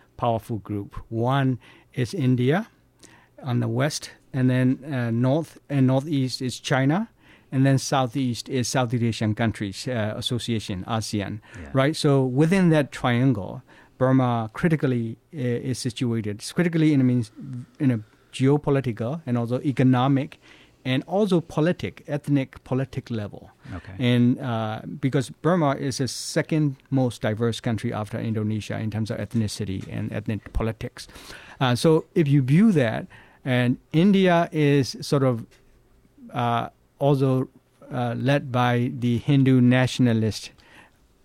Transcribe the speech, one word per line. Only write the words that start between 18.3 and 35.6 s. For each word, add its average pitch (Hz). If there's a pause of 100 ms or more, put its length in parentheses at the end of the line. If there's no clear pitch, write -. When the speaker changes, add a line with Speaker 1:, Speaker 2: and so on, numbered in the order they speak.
Speaker 1:
geopolitical 135
and 120
also 120
economic 131 (460)
and 131
also 185
politic, -
ethnic 143
politic -
level. 104 (240)
Speaker 2:
Okay. 95
Speaker 1:
And, 123
uh, 113 (200)
because 135
Burma 156
is 139
the 131
second 151 (120)
most 131
diverse 110
country 117
after 110
Indonesia 107
in 110
terms 107
of 113
ethnicity 104
and 110
ethnic 107
politics. - (520)
Uh, 123
so 160 (100)
if 156
you 143
view 165
that, 135 (360)
and 123 (140)
India 180
is 143
sort 143
of, 120 (880)